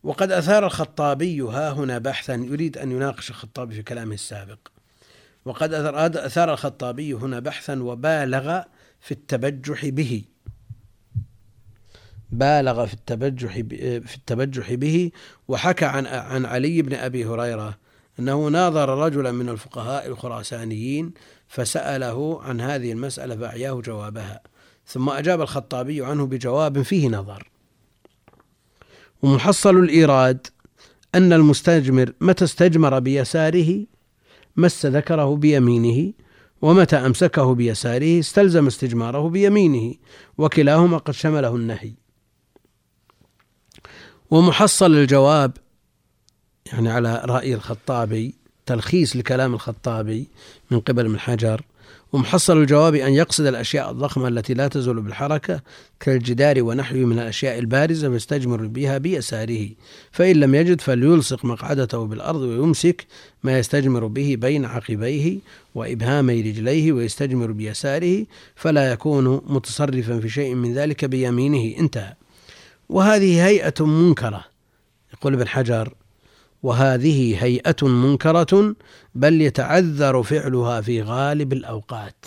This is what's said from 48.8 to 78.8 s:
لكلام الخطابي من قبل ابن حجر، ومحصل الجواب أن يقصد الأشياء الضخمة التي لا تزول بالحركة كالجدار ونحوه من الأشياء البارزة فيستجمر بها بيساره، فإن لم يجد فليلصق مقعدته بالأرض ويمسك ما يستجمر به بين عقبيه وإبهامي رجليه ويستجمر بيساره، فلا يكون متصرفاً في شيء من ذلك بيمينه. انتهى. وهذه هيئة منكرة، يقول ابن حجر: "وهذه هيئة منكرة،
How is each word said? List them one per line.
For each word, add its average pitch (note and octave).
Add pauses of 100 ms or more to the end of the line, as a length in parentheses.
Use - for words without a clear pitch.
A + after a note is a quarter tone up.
لكلام B2+
الخطابي A2+ (440)
من A#2+
قبل A#2+
ابن G#2+
حجر، A2 (520)
ومحصل D#3+
الجواب D3+
أن C3+
يقصد D#3
الأشياء B2
الضخمة B2+
التي A#2
لا C3+
تزول B2
بالحركة C#3+ (380)
كالجدار C3
ونحوه B2
من A#2+
الأشياء A#2
البارزة C#3+
فيستجمر B2
بها C3+
بيساره، A2+ (420)
فإن F3+
لم C#3
يجد E3+
فليلصق C3+
مقعدته B2
بالأرض C3
ويمسك C#3+ (380)
ما C3
يستجمر B2+
به C3+
بين C3+
عقبيه C3 (360)
وإبهامي A#2+
رجليه A#2+
ويستجمر B2+
بيساره، D3 (300)
فلا D3
يكون C3+
متصرفاً B2+
في A2
شيء B2+
من A#2+
ذلك C#3+
بيمينه. B2+
انتهى. A#2+ (760)
وهذه F#3+
هيئة E3+
منكرة، D3+ (680)
يقول C#3
ابن B2
حجر: A#2 (720)
"وهذه B2+
هيئة B2+
منكرة، D#3+ (400)